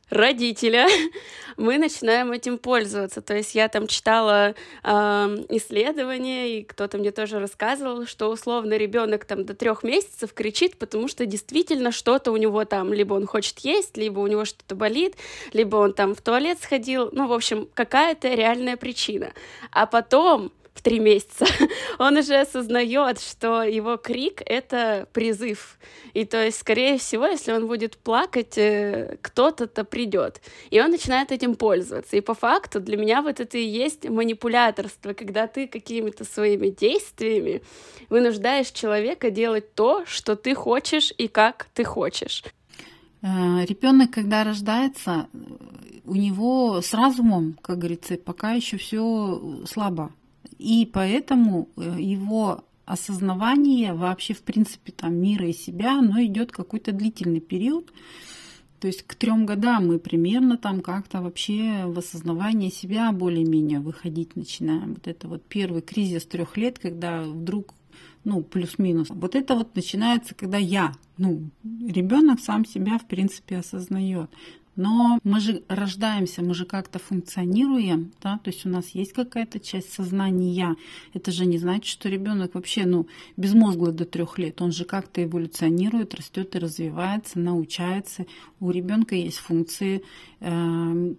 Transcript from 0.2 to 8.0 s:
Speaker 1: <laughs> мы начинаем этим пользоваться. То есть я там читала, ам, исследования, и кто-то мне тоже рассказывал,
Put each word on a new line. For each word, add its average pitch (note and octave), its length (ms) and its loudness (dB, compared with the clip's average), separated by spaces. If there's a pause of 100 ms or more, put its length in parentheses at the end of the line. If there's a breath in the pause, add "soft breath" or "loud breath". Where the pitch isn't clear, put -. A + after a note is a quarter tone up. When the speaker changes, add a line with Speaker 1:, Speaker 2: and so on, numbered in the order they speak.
Speaker 1:
<laughs> - 340 -18
мы A#3+ 220 2
начинаем B3 540 2
этим A#3+ 260 -4
пользоваться. G#3 640 -2
То G#3 160 -6
есть G#3 180 -4
я A3 140 4
там G#3+ 180 -2
читала, G#3 680 4 (280 loud breath)
ам, G#3 680 2
исследования, B3+ 1080 -2
и G#3 60 -10
кто-то G3+ 340 -6
мне G#3 120 0
тоже G#3+ 280 -4
рассказывал, A#3+ 680 -4